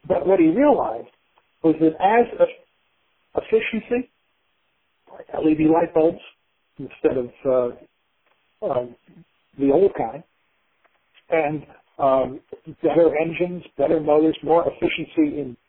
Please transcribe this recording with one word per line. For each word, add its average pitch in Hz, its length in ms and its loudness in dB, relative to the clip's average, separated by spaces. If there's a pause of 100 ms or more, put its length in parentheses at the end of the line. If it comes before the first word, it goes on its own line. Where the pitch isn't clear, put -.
But 175 200 -2
what 185 120 2
he 160 80 4
realized 165 640 0 (540)
was 160 180 2
that 160 200 2
as 220 480 2
e-, - 920 -14
efficiency, 220 680 -2 (1000)
like - 220 -20
L 151 140 0
E 156 60 4
D 156 100 0
light 165 300 2
bulbs 165 240 2 (600)
instead - 380 -4
of, 123 140 -6 (140)
uh, - 1200 -6
uh, 127 200 -4 (720)
the 139 140 2
old 190 240 4
kind, 131 260 -8 (1080)
and, 151 360 -2 (320)
um, 135 420 0 (420)
better 156 360 4
engines, 165 460 -4 (120)
better 151 240 0
motors, 151 420 2
more 160 260 2
efficiency 151 720 -2
in 127 160 -10 (120)